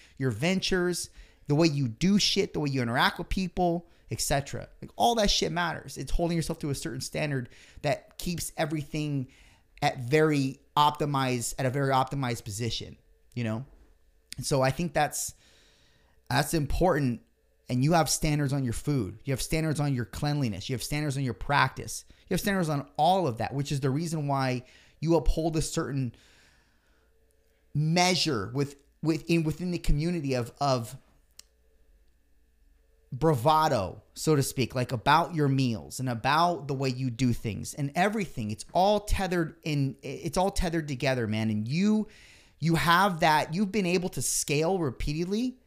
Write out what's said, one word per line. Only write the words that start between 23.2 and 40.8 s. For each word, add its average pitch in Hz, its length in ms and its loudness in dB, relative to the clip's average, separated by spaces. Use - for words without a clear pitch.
of 113 100 -2
that, 113 160 -4
which 143 180 -4
is 139 100 -2
the 139 80 2
reason 156 380 -2
why 131 360 0
you 160 160 2
uphold 160 420 2
a 151 40 0
certain 131 540 -2
measure 156 800 2
with, 139 220 -2
within, 165 400 2
within 156 280 -4
the 175 60 -4
community 156 580 2
of, 123 240 -2
of 131 360 0
bravado, 143 880 4
so - 220 2
to 139 80 4
speak, - 320 -2
like, 123 160 -2
about 151 440 4
your 147 120 2
meals 120 520 0
and 131 100 -4
about 147 580 2
the 143 60 -4
way 135 160 0
you 131 200 -4
do 120 240 0
things 95 400 -6
and 143 220 -4
everything. 180 560 -2
It's - 220 -8
all 202 280 2
tethered 180 640 -2
in, 143 380 -2
it's 139 360 -6
all 190 140 2
tethered 165 360 -2